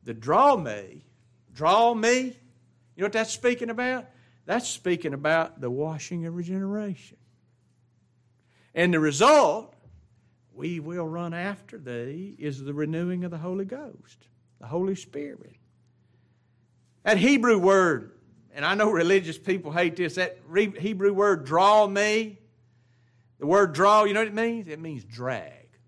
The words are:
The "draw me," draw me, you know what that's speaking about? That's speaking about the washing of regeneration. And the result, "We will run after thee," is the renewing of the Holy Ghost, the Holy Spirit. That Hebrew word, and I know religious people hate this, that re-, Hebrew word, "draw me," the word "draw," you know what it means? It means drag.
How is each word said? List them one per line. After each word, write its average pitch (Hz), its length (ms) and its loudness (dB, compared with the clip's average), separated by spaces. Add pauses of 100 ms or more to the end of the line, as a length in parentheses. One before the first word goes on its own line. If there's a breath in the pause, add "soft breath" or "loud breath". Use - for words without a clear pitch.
The 117 100 -12
"draw 180 420 4
me," 110 500 -10 (460)
draw 196 420 2
me, 233 340 2
you 247 60 -12 (640)
know 185 80 -4
what 208 80 -2
that's 220 200 -2
speaking 240 360 -2
about? 247 380 -6 (380 soft breath)
That's 226 220 -2
speaking 170 460 -4
about 156 460 0
the 127 100 -6
washing 156 560 -6
of 165 100 -10
regeneration. 196 800 -8 (1600)
And 175 200 2
the 160 60 2
result, 196 760 4 (760)
"We 165 260 -8
will 165 280 -10
run 170 260 -8
after 196 440 -10
thee," 127 640 -12
is 139 240 -8
the 143 100 -10
renewing 165 500 -4
of 180 80 -8
the 170 60 -10
Holy 185 280 -8
Ghost, - 600 -16 (320)
the 107 80 -20
Holy 185 280 -4
Spirit. - 600 -14 (1500)
That 214 140 4
Hebrew 233 420 4
word, 175 520 2 (420)
and 143 120 -6
I 180 100 0
know 214 140 2
religious 175 480 2
people 185 340 -6
hate 170 240 0
this, 175 200 -4
that 180 320 -4
re-, 196 320 0
Hebrew 202 340 0
word, 190 320 2
"draw 196 420 6
me," 208 520 -2 (1000)
the 139 80 -8
word 185 260 4
"draw," 202 320 6
you 202 80 0
know 208 80 0
what 220 60 0
it 208 60 -10
means? 226 340 -4
It 156 120 -12
means 156 240 -10
drag. 104 680 -10 (180)